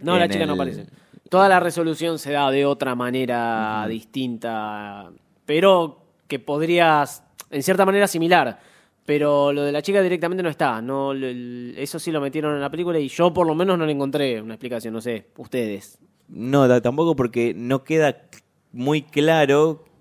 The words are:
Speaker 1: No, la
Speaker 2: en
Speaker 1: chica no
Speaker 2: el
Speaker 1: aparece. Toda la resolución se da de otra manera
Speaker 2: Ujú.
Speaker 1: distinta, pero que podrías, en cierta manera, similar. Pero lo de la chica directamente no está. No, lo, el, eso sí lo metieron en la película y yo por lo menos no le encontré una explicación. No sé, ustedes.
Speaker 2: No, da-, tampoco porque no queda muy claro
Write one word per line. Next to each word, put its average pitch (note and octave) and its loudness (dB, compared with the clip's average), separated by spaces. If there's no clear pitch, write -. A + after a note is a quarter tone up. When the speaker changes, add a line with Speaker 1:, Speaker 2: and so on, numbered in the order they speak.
Speaker 1:
No, F3 0
la F3 4
Speaker 2:
en - -2
Speaker 1:
chica - 0
no D3 -4
Speaker 2:
el - -4
Speaker 1:
aparece. G#2 -6
Toda F#3+ 6
la F#3 6
resolución E3 -4
se C#3 -8
da C#3+ 2
de C#3 2
otra C3+ -2
manera A#2+ -2
Speaker 2:
Ujú. A2 -4
Speaker 1:
distinta, G#2+ -8
pero E3+ 2
que C#3+ -6
podrías, D#3 2
en C#3+ -6
cierta F#3+ 2
manera, G3 2
similar. E3 2
Pero C#3+ 2
lo C#3+ -2
de C#3+ -2
la D3 -2
chica G3 2
directamente F3+ -2
no E3+ -2
está. C3 -2
No, C#3 -4
lo, C3+ -6
el, B2 -10
eso D3+ -8
sí E3 -6
lo D3+ -2
metieron D3 -4
en C#3+ -6
la C#3 -4
película E3+ -2
y C#3 -4
yo E3+ 2
por F3 2
lo D#3 0
menos F3+ 0
no D#3+ 0
le D3+ 0
encontré C#3 -2
una A2+ -12
explicación. A2+ -8
No A2+ -8
sé, A2+ -6
ustedes. A2+ -8
Speaker 2:
No, C3 2
da-, B2 6
tampoco D3+ 0
porque A#2+ -2
no B2 -4
queda D#3 2
muy C#3 0
claro D3+ 2